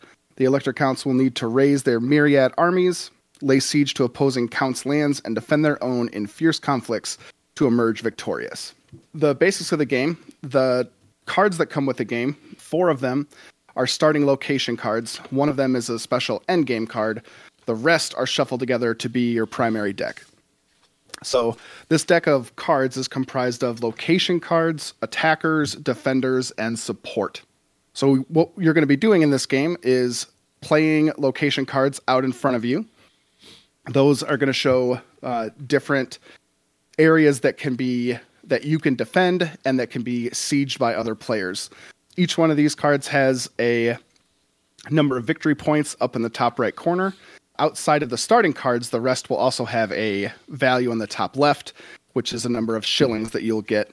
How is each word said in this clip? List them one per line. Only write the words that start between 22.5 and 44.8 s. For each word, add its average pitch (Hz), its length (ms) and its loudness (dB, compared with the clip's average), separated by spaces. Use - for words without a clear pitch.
cards 135 420 0
is 131 100 -6
comprised 127 560 -4
of 117 200 -4
location 170 560 0
cards, 165 640 -2
attackers, 156 720 0
defenders, 131 760 -2
and 113 280 -4
support. - 640 -6
So 139 220 4
what 165 280 2
you're 160 160 2
gonna 156 140 4
be 139 80 6
doing 202 260 4
in 151 100 4
this 135 140 0
game 147 380 0
is 123 420 0
playing 156 560 2
location 139 480 0
cards 135 420 0
out 131 160 2
in 131 80 0
front 127 240 0
of 113 80 -2
you. 139 220 -2
Those 135 340 4
are 147 140 -2
gonna 135 160 0
show, 127 480 0
uh, 117 260 -6
different 139 500 -2
areas 156 440 6
that - 160 0
can 131 180 -4
be, 123 420 -2
that 131 180 -2
you 151 160 0
can 139 160 0
defend 180 560 0
and 135 120 2
that 120 120 -2
can 123 140 -8
be 123 260 -4
sieged 139 500 -2
by 117 160 0
other 113 200 -4
players. 101 540 -6
Each 175 220 0
one 165 120 4
of 156 60 2
these 147 200 2
cards 143 340 0
has 131 400 2
a 117 380 2